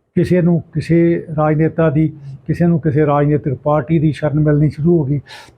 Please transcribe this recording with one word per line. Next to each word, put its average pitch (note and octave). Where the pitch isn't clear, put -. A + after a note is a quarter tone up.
ਕਿਸੇ F3
ਨੂੰ E3+
ਕਿਸੇ E3+
ਰਾਜਨੇਤਾ D#3
ਦੀ, D#3
ਕਿਸੇ E3
ਨੂੰ E3+
ਕਿਸੇ D3+
ਰਾਜਨੀਤਿਕ D3
ਪਾਰਟੀ D3+
ਦੀ D3+
ਸ਼ਰਨ D3+
ਮਿਲਣੀ D3
ਸ਼ੁਰੂ E3+
ਹੋ D3
ਗਈ। C#3